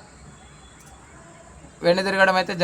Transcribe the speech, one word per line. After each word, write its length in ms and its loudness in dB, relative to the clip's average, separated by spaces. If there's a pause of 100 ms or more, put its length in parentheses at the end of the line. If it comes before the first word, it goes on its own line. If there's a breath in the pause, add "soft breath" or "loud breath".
(1900)
వెనుదిరగడం 560 2
అయితే 220 -8